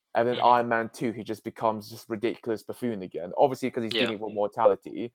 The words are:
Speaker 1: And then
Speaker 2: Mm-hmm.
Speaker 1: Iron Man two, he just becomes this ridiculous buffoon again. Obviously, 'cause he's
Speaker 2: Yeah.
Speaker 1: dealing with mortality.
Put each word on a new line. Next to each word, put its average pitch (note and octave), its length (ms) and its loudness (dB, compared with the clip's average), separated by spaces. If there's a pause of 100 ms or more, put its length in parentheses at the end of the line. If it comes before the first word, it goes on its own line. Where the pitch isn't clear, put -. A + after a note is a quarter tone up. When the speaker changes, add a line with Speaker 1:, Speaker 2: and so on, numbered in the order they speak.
(160)
Speaker 1:
And A#2 120 4
then B2 100 0
Speaker 2:
Mm-hmm. A2+ 80 2
Speaker 1:
Iron A#2+ 240 6
Man A2+ 240 0
two, B2 180 -2
he A2 120 -8
just A2+ 200 -8
becomes A2 460 -2
this A#2 180 -16
ridiculous A2 560 -4
buffoon A2+ 380 -6
again. F2 360 -10
Obviously, C3 340 4
'cause A#2+ 120 -4
he's G#2+ 120 -4
Speaker 2:
Yeah. A2 100 2
Speaker 1:
dealing A2 140 -2
with G#2+ 140 -8
mortality. G#2 800 0